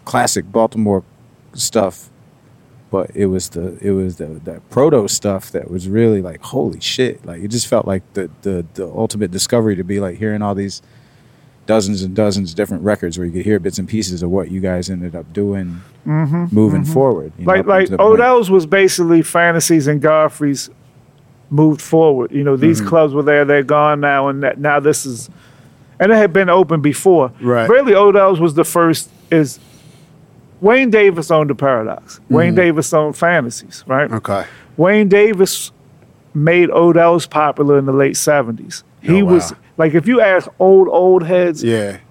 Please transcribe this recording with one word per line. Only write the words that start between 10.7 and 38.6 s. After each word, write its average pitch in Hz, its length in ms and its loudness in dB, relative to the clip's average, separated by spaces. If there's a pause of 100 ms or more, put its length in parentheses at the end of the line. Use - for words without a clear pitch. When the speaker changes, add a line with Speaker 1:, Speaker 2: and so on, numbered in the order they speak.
Speaker 1:
dozens 104 360 0
and 95 140 -8
dozens 101 360 0
of 85 40 -18
different 98 280 -6
records 90 340 -4
where 90 80 -6
you 82 80 -8
could 90 100 -6
hear 104 160 0
bits 90 180 -8
and 92 80 -6
pieces 92 360 -6
of 87 80 -4
what 90 200 -4
you 95 100 -6
guys 90 280 -4
ended 87 260 -10
up 82 200 -14
doing 95 480 -6 (240)
Speaker 2:
Mm-hmm. 156 440 -4
Speaker 1:
moving 107 340 2
Speaker 2:
Mm-hmm. 156 100 -6
Speaker 1:
forward, 104 440 0
you 87 60 -10
Speaker 2:
Like, 185 120 2
Speaker 1:
know, 196 40 2
up 185 60 -4 (120)
Speaker 2:
like, 190 60 2
Speaker 1:
to 180 60 -4
the 185 80 -4
point. 202 100 4 (120)
Speaker 2:
Odell's 240 300 2
was 185 140 2
basically 175 560 2
Fantasies 165 640 0
and 147 140 0
Godfrey's 151 720 0 (800)
moved 151 320 2
forward. 151 500 2
You 143 100 -4
know, 139 140 0
these 110 240 2
Speaker 3:
Mm-hmm. 101 80 -4
Speaker 2:
clubs 156 240 2
were 143 100 0
there, 147 220 4
they're 143 200 2
gone 147 360 2
now, 143 280 0
and 139 140 -6
that, 131 160 -4
now 147 220 0
this 143 240 0
is, 120 240 -12 (720)
and 196 100 2
it 226 40 4
had 202 180 2
been 190 160 2
open 170 320 2
before. 147 520 2 (100)
Speaker 3:
Right. 120 260 0
Speaker 2:
Really, 247 260 4
Odell's 196 460 4
was 165 140 0
the 160 100 2
first, 165 460 0 (200)
is 156 280 0 (1000)
Wayne 240 300 2
Davis 190 400 2
owned 151 200 2
the 131 40 -2
Paradox. 117 760 -4
Wayne 165 200 2
Speaker 3:
Mm-hmm. 165 80 0
Speaker 2:
Davis 165 360 0
owned 151 240 0
Fantasies, 165 680 -4
right? 131 240 -2
Speaker 3:
Okay. 101 340 -4 (320)
Speaker 2:
Wayne 202 320 2
Davis 202 600 2 (640)
made 165 360 2
Odell's 170 560 4
popular 143 520 0
in 135 80 -2
the 135 60 -2
late 139 240 0
seventies. 143 640 -4 (180)